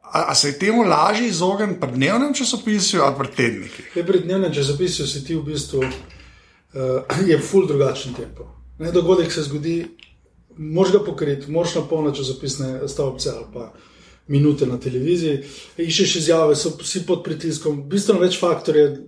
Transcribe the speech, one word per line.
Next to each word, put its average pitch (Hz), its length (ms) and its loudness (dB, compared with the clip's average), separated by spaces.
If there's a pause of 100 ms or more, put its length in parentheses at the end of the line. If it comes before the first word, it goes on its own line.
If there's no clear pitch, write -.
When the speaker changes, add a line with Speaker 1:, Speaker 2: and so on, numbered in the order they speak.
Speaker 1:
a, 156 200 0
a 147 100 0
se 143 140 2
je 143 100 -4
temu 226 260 2
lažje 190 420 4
izogniti 190 520 0
pri 131 140 -4
dnevnem 214 420 2
časopisju 208 640 0
ali 139 160 4
pri 120 140 -4
tednikih? 110 600 -4
Speaker 2:
Ja, 170 120 -4
pri 185 160 4
dnevnem 185 320 -2
časopisju 143 540 -2
si 143 160 -8
ti 165 120 -6
v 151 100 -4
bistvu, 143 400 -4
eh, 127 60 -4 (1300)
je 160 180 4
ful 190 260 2
drugačen 135 480 0
tempo. - 320 -12 (280)
Ne, - 160 -6
dogodek 170 400 4
se 160 120 -4
zgodi, 147 360 -4 (800)
moraš 165 340 2
ga 202 80 8
pokriti, 143 480 -4
moraš 170 260 0
napolniti 151 440 0
časopisne 131 680 -6
stolpce 131 460 -4
ali 113 180 -10
pa 117 220 -14 (540)
minute 143 420 2
na 123 100 -2
televiziji, 139 680 -2 (320)
iščeš 170 400 0
izjave, 160 380 4
so 151 180 0
vsi - 320 -6
pod 175 160 0
pritiskom, 147 640 -4
bistveno 196 360 2
več 185 160 4
faktorjev, 151 600 4 (120)